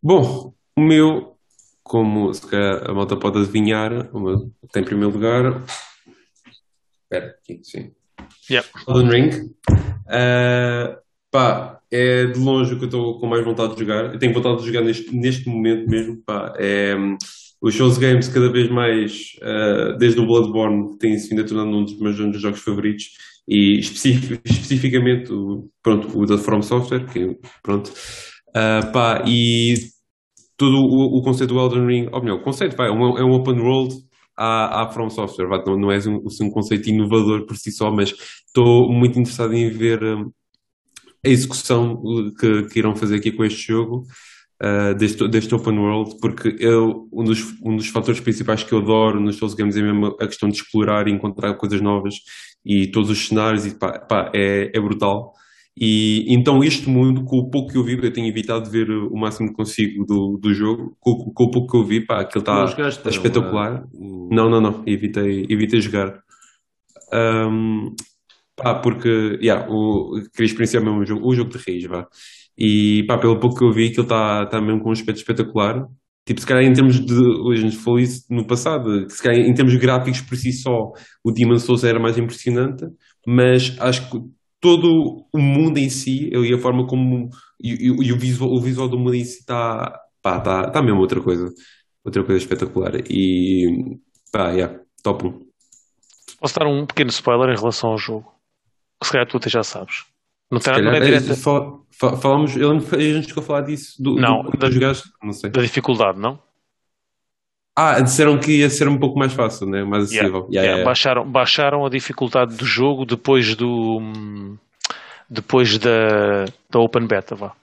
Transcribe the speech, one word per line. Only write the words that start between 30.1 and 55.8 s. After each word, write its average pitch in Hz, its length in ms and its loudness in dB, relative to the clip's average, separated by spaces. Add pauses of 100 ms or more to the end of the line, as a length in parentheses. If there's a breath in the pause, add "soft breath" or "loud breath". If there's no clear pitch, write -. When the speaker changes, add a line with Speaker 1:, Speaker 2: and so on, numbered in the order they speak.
Speaker 1:
todo 139 200 4
o, 131 420 4
o - 20 -4
conceito 127 320 0
do 127 60 2
Elden 123 260 2
Ring, 120 260 0
ou 131 120 -6
melhor, 101 160 -2
o - 40 -16
conceito, 139 340 -4
vai, 127 100 0
é 104 40 0
um, 123 260 2
é 127 80 0
um 127 80 6
open 127 260 2
world 131 340 0 (440)
à, 113 460 -2
à 110 80 -6
From 113 180 -6
Software, 95 380 -6
vá, 95 200 0
não, 98 100 2
não 101 140 2
é 98 60 2
assim 104 120 -2
um, 104 160 -4
assim 104 200 -6
um 101 40 -2
conceito 104 400 -2
inovador 107 560 2
por 107 120 -10
si - 140 -10
só, 107 200 -2
mas 101 200 0 (360 loud breath)
estou 120 440 6
muito 123 280 2
interessado 117 340 -2
em 117 160 0
ver, 110 320 0
hum, 107 300 -4 (920 soft breath)
a - 40 2
execução, 120 680 2
uh, 110 440 -4
que, 107 300 2
que 113 100 -2
irão 107 160 0
fazer 107 220 -2
aqui 107 160 -2
com 110 100 -2
este 107 240 -4
jogo, 117 360 -2 (600 loud breath)
uh, 101 320 0
deste, 104 320 0
deste 113 260 0
open 110 240 0
world, 104 440 -2
porque 110 380 -2
eu, 113 540 2
um 113 120 -4
dos, 110 180 0 (180)
um 110 140 -2
dos 107 140 -4
fatores 113 320 -2
principais 110 420 -2
que - 100 -6
eu 110 60 2
adoro 107 400 2
nos 104 160 -2
Souls 104 200 -6
Games 104 200 0
é 107 60 0
mesmo 104 260 2 (140)
a 110 40 -2
questão 104 220 -4
de 101 80 0
explorar 104 540 0
e - 20 0
encontrar 101 460 -4
coisas 101 240 -2
novas 101 340 -2 (500 loud breath)
e 98 220 2
todos 104 220 0
os 104 180 -2
cenários, 107 380 0
e 101 120 -8
pá, - 220 -6
pá, 98 340 -2
é, 98 400 0
é 110 80 0
brutal. 104 520 -2 (440 soft breath)
E 107 560 2